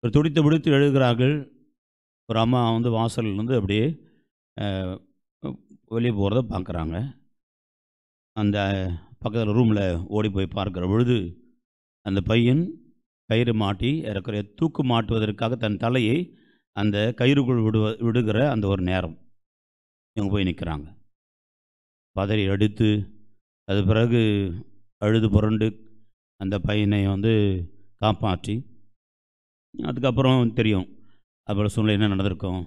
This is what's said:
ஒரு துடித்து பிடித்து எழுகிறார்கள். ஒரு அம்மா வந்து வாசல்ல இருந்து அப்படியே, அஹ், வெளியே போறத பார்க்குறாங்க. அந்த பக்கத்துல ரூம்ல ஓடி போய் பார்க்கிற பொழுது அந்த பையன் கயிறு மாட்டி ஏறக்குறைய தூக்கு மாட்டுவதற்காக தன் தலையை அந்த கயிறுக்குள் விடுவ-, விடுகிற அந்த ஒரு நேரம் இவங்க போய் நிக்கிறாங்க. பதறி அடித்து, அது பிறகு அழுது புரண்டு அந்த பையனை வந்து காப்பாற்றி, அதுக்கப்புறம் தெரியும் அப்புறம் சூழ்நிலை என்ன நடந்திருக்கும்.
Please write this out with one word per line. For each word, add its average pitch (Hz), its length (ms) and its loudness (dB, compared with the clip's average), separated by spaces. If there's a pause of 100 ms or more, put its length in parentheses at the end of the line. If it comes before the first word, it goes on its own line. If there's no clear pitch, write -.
ஒரு 117 80 -2
துடித்து 151 320 2
பிடித்து 151 280 4
எழுகிறார்கள். 135 640 2 (920)
ஒரு 110 100 0
அம்மா 117 320 2
வந்து 117 180 0
வாசல்ல 113 440 -2
இருந்து 117 220 -2
அப்படியே, 104 300 0 (760)
அஹ், 95 360 -6 (880)
வெளியே 117 280 -2
போறத 101 280 0
பார்க்குறாங்க. 85 560 -6 (1400)
அந்த 104 220 2 (600)
பக்கத்துல 107 340 -2
ரூம்ல 101 520 2
ஓடி 104 240 -2
போய் 95 180 -2
பார்க்கிற 92 400 -6
பொழுது 120 300 2 (840)
அந்த 98 200 -2
பையன் 120 420 2 (640)
கயிறு 117 280 0
மாட்டி 107 480 -2
ஏறக்குறைய 104 540 -6
தூக்கு 156 280 -2
மாட்டுவதற்காக 113 760 -2
தன் 107 200 -2
தலையை 117 400 0 (540)
அந்த 104 460 0
கயிறுக்குள் 127 460 2
விடுவ-, 110 400 0
விடுகிற 117 480 0
அந்த 107 160 -2
ஒரு 95 160 0
நேரம் 90 340 -4 (960)
இவங்க 101 200 -4
போய் 101 120 0
நிக்கிறாங்க. 80 420 -6 (1300)
பதறி 101 340 0
அடித்து, 104 400 2 (760)
அது 98 180 0
பிறகு 113 360 4 (760)
அழுது 110 320 2
புரண்டு 107 380 2 (680)
அந்த 98 240 -4
பையனை 101 480 2
வந்து 98 260 0 (640)
காப்பாற்றி, 104 600 -2 (1300)
அதுக்கப்புறம் 127 720 2
தெரியும் 107 340 2 (560)
அப்புறம் 104 260 -2
சூழ்நிலை 107 260 2
என்ன 107 120 2
நடந்திருக்கும். 95 600 -2